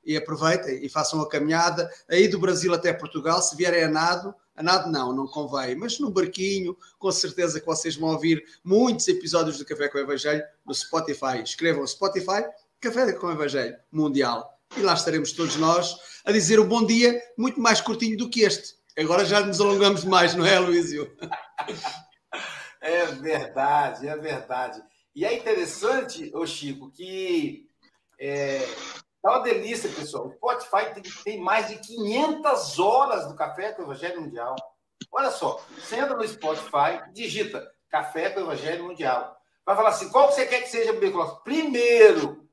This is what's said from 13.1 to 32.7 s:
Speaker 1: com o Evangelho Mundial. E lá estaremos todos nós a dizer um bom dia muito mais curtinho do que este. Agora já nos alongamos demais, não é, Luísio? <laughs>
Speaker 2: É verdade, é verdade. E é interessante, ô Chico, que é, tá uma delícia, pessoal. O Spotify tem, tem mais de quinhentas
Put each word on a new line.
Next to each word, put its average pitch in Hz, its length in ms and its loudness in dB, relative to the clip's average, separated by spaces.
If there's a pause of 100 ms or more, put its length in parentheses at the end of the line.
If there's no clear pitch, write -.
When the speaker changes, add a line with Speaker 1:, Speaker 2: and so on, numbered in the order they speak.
Speaker 1:
com 180 140 -6
o 170 40 -2
Evangelho 139 460 -4 (120)
Mundial. 139 680 0 (160)
E 254 60 -2
lá 190 100 4
estaremos 156 400 0
todos 147 240 -4
nós 170 680 0
a 196 60 -2
dizer 214 300 6
um 196 80 6
bom 226 160 4
dia 240 360 4 (180)
muito 254 200 -2
mais 226 220 4
curtinho 226 380 -2
do 247 100 -4
que 240 140 2
este. - 320 2 (240)
Agora 170 260 2
já 196 160 4
nos 190 200 -2
alongamos 202 420 4
demais, 175 320 6
não 175 100 2
é, 190 140 6
Luísio? 165 600 2
<laughs> - 920 -10 (720)
Speaker 2:
É 170 220 0
verdade, 143 1040 -2
é 151 80 -6
verdade. 127 680 -8 (320)
E 151 100 -4
é 233 100 0
interessante, 214 1000 -2
ô 165 120 -4
Chico, 139 440 -12
que 185 800 -4 (500)
é, 139 420 -4 (600)
tá - 120 4
uma 247 80 4
delícia, 226 500 -2
pessoal. 131 380 -10
O - 40 -14
Spotify - 640 -2
tem, 202 80 -16 (220)
tem 208 160 -8
mais 202 280 0
de 214 100 -12
quinhentas 254 1000 -2